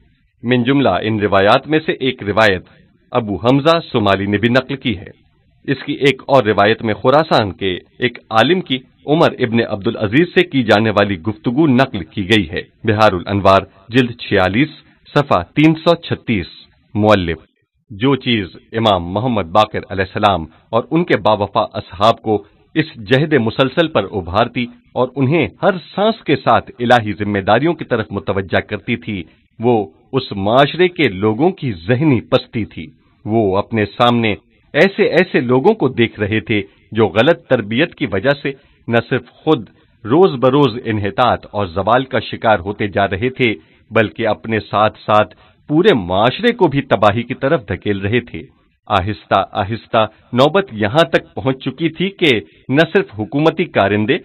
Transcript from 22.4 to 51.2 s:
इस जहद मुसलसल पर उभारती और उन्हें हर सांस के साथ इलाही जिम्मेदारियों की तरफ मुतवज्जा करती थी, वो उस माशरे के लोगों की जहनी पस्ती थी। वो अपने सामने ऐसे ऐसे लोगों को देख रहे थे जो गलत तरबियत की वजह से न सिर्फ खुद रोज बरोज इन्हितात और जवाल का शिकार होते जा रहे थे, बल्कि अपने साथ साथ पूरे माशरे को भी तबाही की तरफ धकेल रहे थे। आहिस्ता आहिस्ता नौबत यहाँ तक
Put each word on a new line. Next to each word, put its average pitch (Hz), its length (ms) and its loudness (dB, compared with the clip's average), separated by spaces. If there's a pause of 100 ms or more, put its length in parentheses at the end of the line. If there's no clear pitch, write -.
इस 156 220 -2
जहद 131 360 0
मुसलसल 131 540 0
पर 123 160 -2
उभारती 107 640 -4 (260)
और 123 120 0
उन्हें 135 420 0 (140)
हर 185 140 2
सांस 208 480 -4
के 151 100 0
साथ 113 260 2 (200)
इलाही 117 320 2
जिम्मेदारियों 104 600 0
की - 120 -12
तरफ 110 260 -4
मुतवज्जा 98 480 -4
करती 107 380 -6
थी, 104 320 -10 (320)
वो 113 320 0 (200)
उस 135 240 -4
माशरे 139 500 2
के 160 220 0
लोगों 110 420 0
की 143 200 -8
जहनी 117 500 0
पस्ती - 440 -4
थी। 78 340 -16 (280)
वो 104 280 2
अपने 104 300 -2
सामने 117 520 0 (380)
ऐसे 190 280 2
ऐसे 170 380 0
लोगों 131 320 2
को 165 160 -2
देख 107 300 -2
रहे 107 220 -2
थे 104 200 -2 (320)
जो 110 140 2
गलत 120 420 2
तरबियत 120 440 0
की - 120 -8
वजह 101 240 -4
से 143 260 -4 (340)
न 117 100 2
सिर्फ 120 240 -4 (200)
खुद 139 260 0 (360)
रोज 151 340 2
बरोज 127 460 2
इन्हितात 104 600 -2
और 104 220 -6
जवाल 98 360 0
का 131 160 -4
शिकार 107 400 0
होते 104 280 -6
जा 101 180 -2
रहे 98 240 -4
थे, 123 240 0 (400)
बल्कि 110 300 0
अपने 110 360 -2
साथ 104 300 0
साथ 107 360 0 (440)
पूरे 175 240 4
माशरे 110 580 0
को 220 160 2
भी 139 140 -2
तबाही 113 420 0
की 123 100 -8
तरफ 135 380 -2
धकेल 98 280 -4
रहे 104 220 -2
थे। 82 240 -12 (440)
आहिस्ता 101 520 0
आहिस्ता 107 720 -2 (200)
नौबत 151 400 2
यहाँ 107 300 2
तक 165 220 -2 (100)